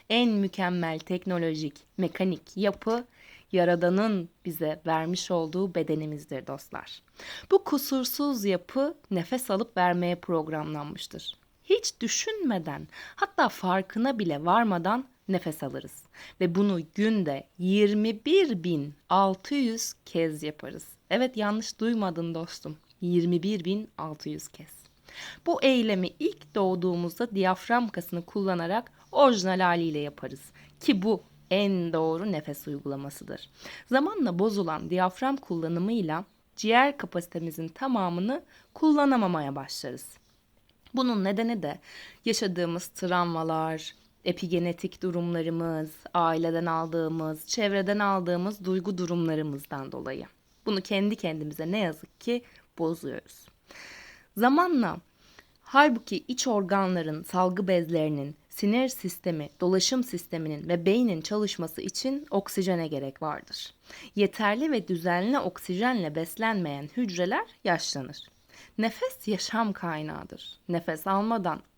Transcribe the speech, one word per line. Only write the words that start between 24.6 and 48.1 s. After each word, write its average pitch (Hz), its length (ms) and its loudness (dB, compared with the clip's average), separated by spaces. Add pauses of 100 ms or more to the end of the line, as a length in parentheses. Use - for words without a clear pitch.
Bu - 180 2
eylemi 220 460 4 (100)
ilk - 360 -4
doğduğumuzda 185 800 0
diyafram 196 520 2
kasını 175 380 -6
kullanarak 190 680 -2 (200)
orijinal 190 480 6
haliyle 170 400 2
yaparız. 143 420 -8 (380)
Ki 208 220 4
bu 202 220 2 (280)
en 185 420 2
doğru 165 380 0
nefes 151 360 -6
uygulamasıdır. 139 840 -8 (380)
Zamanla 269 520 2
bozulan 185 500 0
diyafram 185 480 0
kullanımıyla 170 880 -2 (300)
ciğer 254 420 4
kapasitemizin 170 720 -6
tamamını 208 760 -2 (300)
kullanamamaya 233 840 4
başlarız. 131 500 -10 (880)
Bunun 247 280 2
nedeni 208 400 0
de 151 160 -6 (460)
yaşadığımız 175 640 0
travmalar, 160 1080 -2 (300)
epigenetik 175 800 -2
durumlarımız, 165 840 -2 (240)
aileden 165 520 2
aldığımız, 160 800 -2
çevreden 202 520 0
aldığımız 190 640 0